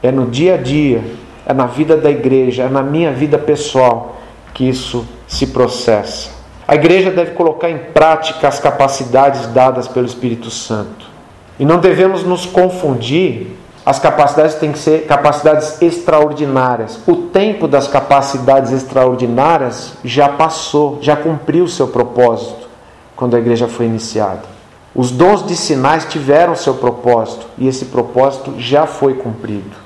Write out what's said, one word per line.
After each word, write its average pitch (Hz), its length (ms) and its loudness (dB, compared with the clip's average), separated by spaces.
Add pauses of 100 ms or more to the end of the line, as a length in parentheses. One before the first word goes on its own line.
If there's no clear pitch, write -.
É 127 100 2
no 131 160 0
dia 147 260 2
a 170 40 2
dia, 131 460 0 (420)
é - 80 -2
na 131 120 0
vida 147 320 2
da 151 120 2
igreja, 127 540 2
é 127 60 -2
na 135 140 0
minha 151 280 0
vida 147 260 0
pessoal 127 800 0 (360)
que 127 140 -2
isso 127 400 -6 (200)
se - 200 -4
processa. - 920 -2 (300)
A 147 80 4
igreja 180 340 4
deve 170 220 -2
colocar 170 380 -2
em 160 80 -6
prática 156 720 2
as 139 120 0
capacidades 135 880 2
dadas 127 400 2
pelo 123 180 -2
Espírito 117 440 -6
Santo. - 560 -8 (540)
E 139 60 0
não 165 140 4
devemos 180 440 2
nos 180 220 -2
confundir 151 1120 -2 (300)
as - 120 0
capacidades 151 560 2
têm 151 180 -2
que 147 60 -8
ser 156 260 0
capacidades 147 760 0
extraordinárias. 143 1300 0
O 175 80 4
tempo 196 540 -2
das 135 180 2
capacidades 135 840 2
extraordinárias 127 1200 0 (100)
já 131 240 2
passou, 147 760 0
já 143 140 2
cumpriu 156 480 -2
o 170 60 0
seu - 180 -2
propósito 117 800 0 (480)
quando 120 220 0
a - 20 2
igreja 117 260 0
foi 120 200 -4
iniciada. 107 560 -4 (520)
Os 123 160 0
dons 175 380 2
de 175 80 -4
sinais 156 480 0
tiveram 147 500 2
seu 131 200 -2
propósito 120 720 -2 (120)
e 131 80 -4
esse 131 200 -2
propósito 131 720 -2
já 131 280 2
foi 143 280 0
cumprido. 110 580 -8 (140)